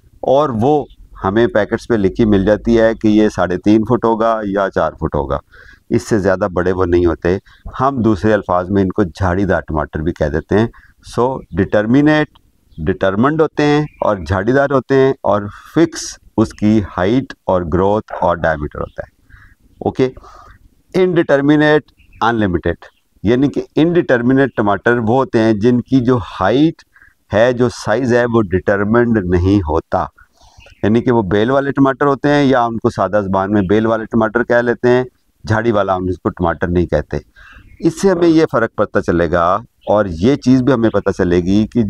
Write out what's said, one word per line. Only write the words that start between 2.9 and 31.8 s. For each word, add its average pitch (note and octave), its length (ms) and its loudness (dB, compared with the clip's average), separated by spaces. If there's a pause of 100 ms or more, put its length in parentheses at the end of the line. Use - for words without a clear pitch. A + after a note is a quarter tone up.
कि A2 160 -2
ये G#2+ 200 4
साढ़े F2+ 280 -2
तीन G#2+ 260 2
फुट A#2 200 0
होगा A2+ 420 0
या G2 220 -2
चार E2+ 320 -2
फुट D#2 140 -4
होगा, C#2+ 260 -4 (500)
इससे A#2 280 0
ज़्यादा F#2+ 300 0
बड़े F2+ 240 -2
वो F#2 120 -2
नहीं F2 220 2
होते। E2+ 320 -2 (400)
हम C3 240 -2
दूसरे G#2+ 300 0
अल्फाज F#2 380 -2
में G2 120 2
इनको F#2+ 220 -2
झाड़ीदार F2+ 640 -2
टमाटर D#2 340 -6
भी E2 100 -2
कह D#2+ 160 -4
देते D#2 260 -4
हैं। A2 140 0 (400)
So A#2+ 200 -2 (260)
डिटर्मिनेट C3+ 760 0 (500)
डिटरमिन्ड F#2+ 600 -2
होते D3+ 220 -2
हैं D3 240 0 (180)
और G2+ 200 -2
झाड़ीदार A#2+ 480 0
होते C3+ 220 0
हैं C3+ 200 2 (100)
और G#2 240 -2 (260)
फिक्स - 440 -2 (180)
उसकी G#2+ 520 0
हाइट A2+ 440 -2 (160)
और F#2 180 0
ग्रोथ F#2+ 480 0
और F2 240 -2
डायमीटर D#2 420 -4
होता - 220 -12
है। - 60 -20 (720)
ओके, B2+ 300 -2 (840)
इनडिटर्मिनेट D3+ 880 2 (380)
अनलिमिटेड, G2+ 540 0 (480)
यानी B2+ 240 2
कि - 140 -6 (140)
इनडिटर्मिनेट C3+ 800 2
टमाटर G#2 440 0
वो A2+ 160 0
होते B2+ 220 0
हैं A2+ 200 2
जिनकी B2 420 0
जो B2 240 0
हाइट C3 580 -2 (500)
है, A#2 200 2
जो B2 160 0
साइज़ A#2 460 -2
है, A#2+ 120 2
वो A#2 160 0
डिटरमिन्ड G#2 840 0
नहीं F#2 360 2
होता। E2 460 -4 (760)
यानी A2 160 2
कि B2 100 0
वो A#2 140 2
बेल G#2 260 0
वाले C#3 220 -2
टमाटर C#3 340 0